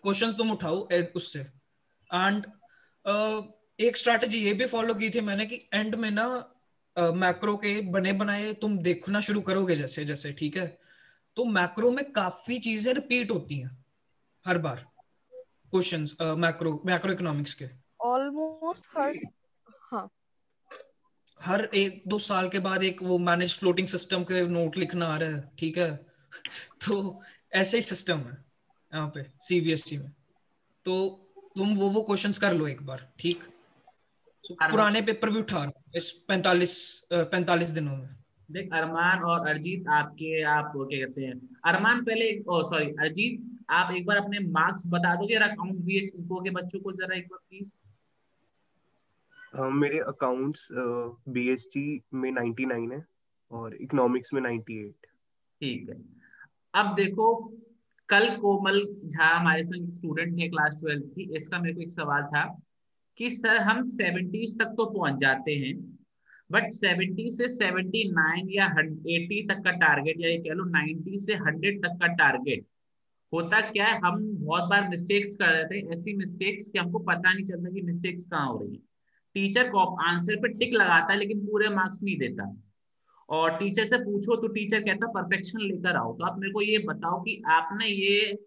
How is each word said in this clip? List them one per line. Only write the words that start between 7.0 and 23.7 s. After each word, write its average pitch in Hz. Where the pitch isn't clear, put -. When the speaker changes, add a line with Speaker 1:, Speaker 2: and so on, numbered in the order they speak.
Speaker 1:
macro 185
के 208
बने 190
बनाए 202
तुम 208
देखना 175
शुरू 208
करोगे 185
जैसे 147
जैसे, 143
ठीक 147
है, 175
तो 240
macro 208
में 277
काफी 214
चीजें 226
repeat 247
होती 147
हैं 127
हर 180
बार 139
Questions, 175
अ, 160
macro, 160
मैक्रो 180
इकोनॉमिक्स 151
के। 139
Speaker 2:
Almost 311
हर, 277
हाँ। 196
Speaker 1:
हर 202
एक 196
दो 208
साल 185
के 196
बाद 190
एक 185
वो 180
मैनेज 175
floating 185